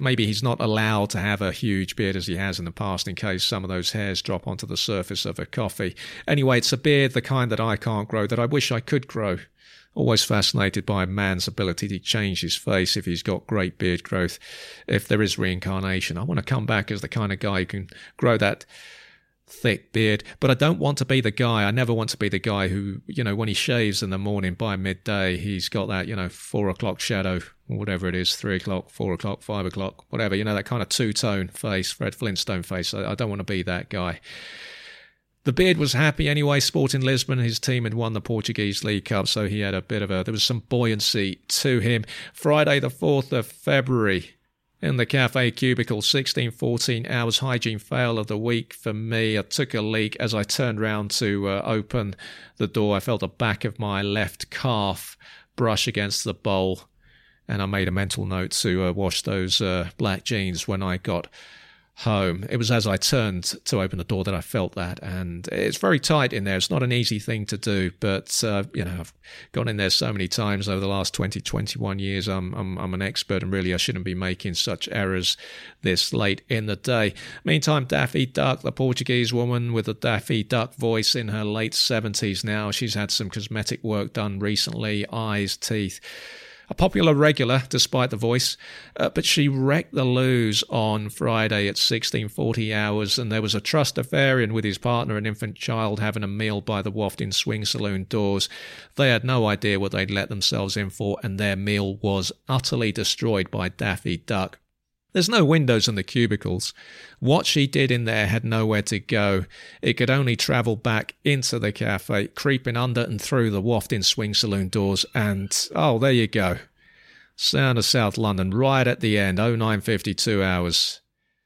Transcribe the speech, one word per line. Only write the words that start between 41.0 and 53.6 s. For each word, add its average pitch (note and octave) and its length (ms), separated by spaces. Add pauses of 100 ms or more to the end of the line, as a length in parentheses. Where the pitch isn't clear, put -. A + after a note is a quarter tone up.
to B2+ 320
him. A2+ 260 (280)
Friday D3 460
the C3 120
fourth C#3 420
of A#2+ 140
February, B2 880 (460)
in - 140
the A#2+ 100
cafe B2+ 460
cubicle, A#2+ 500
sixteen C3 500
fourteen A#2 560
hours, A#2 320
hygiene A#2+ 400
fail A#2+ 380
of A2 100
the G#2+ 100
week A#2 360
for A2 200
me. A2 440
I G2 40
took - 320
a A2 80
leak G#2+ 400
as A2+ 120
I G#2 100
turned A2+ 360
round G#2+ 320
to, G2+ 380
uh, G2 160
open G#2+ 500 (400)
the A2 120
door. G#2 280
I F#2+ 60
felt A2+ 180
the F#2+ 80
back A2 380